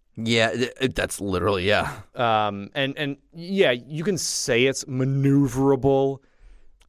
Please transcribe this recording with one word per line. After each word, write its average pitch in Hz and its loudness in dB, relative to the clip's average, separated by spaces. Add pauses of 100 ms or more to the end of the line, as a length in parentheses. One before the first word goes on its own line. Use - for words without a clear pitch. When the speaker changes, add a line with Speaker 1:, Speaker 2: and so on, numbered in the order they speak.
(160)
Speaker 1:
Yeah, 113 2
it, 120 -2
it, 127 0
that's - -4
literally, 92 0
yeah. 82 2 (220)
Speaker 2:
Um, 107 -2
and, 135 -4
and 143 -6 (180)
yeah, 175 2
you 135 -8
can 185 -2
say - 0
it's 135 0
maneuverable. 135 2 (680)